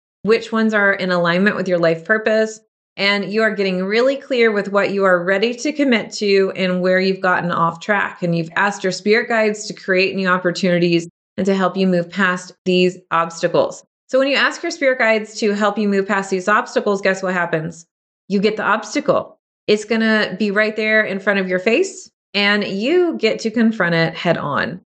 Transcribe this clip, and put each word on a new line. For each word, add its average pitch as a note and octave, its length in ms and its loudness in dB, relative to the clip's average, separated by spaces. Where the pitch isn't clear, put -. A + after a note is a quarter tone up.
which A3+ 280 0
ones A3 220 2
are G3+ 220 4
in F#3+ 160 -2
alignment F3+ 440 2
with F#3 140 -4
your F3 100 2
life E3 260 2
purpose, A3 560 0
and G3 340 0
you G#3+ 120 0
are G#3 120 2
getting F#3 300 -2
really B3 320 2
clear A#3+ 340 0
with G3+ 220 -2
what G3 180 2
you G3 140 0
are F3+ 180 4
ready G3 300 0
to C#4 200 -4
commit C#4 420 0
to G3 420 2
and F3+ 240 0
where F#3 180 2
you've F#3+ 220 0
gotten F3 320 0
off E3 280 0
track. G3+ 420 -4
And E3+ 120 0
you've E3 220 -4
asked G3+ 260 -2
your F#3 100 -2
spirit G#3+ 360 0
guides A3 380 0
to F#3 80 -10
create F#3+ 420 0
new F#3+ 100 -2
opportunities F3 800 2
and F#3+ 80 -2
to G3 100 2
help F#3 220 0
you F#3+ 100 2
move F3 220 0
past F#3 440 -2
these F3+ 320 2
obstacles. E3 720 0
So B3+ 120 0
when C4+ 100 2
you C4+ 80 0
ask C4 260 -2
your E4+ 80 -4
spirit C4 280 0
guides A3 420 0
to G#3 120 0
help G#3 240 0
you G#3+ 120 0
move G3 200 0
past G3 220 -2
these F#3 180 -2
obstacles, G#3 540 0
guess F#3+ 200 -2
what F#3 120 -4
happens? E3+ 500 -4
You G3+ 100 0
get G#3 180 0
the G#3+ 60 -6
obstacle. G#3 760 -2
It's G#3 180 2
gonna A3 540 0
be G#3+ 120 0
right G#3+ 260 0
there A3 280 2
in G3 160 -4
front G3 200 0
of F#3+ 80 -2
your F#3 100 0
face, B3 520 -2
and G3+ 320 2
you C#4 540 0
get A3 220 0
to A3+ 100 -2
confront A3 440 2
it E3 200 2
head E3+ 240 0
on. C#3+ 420 -4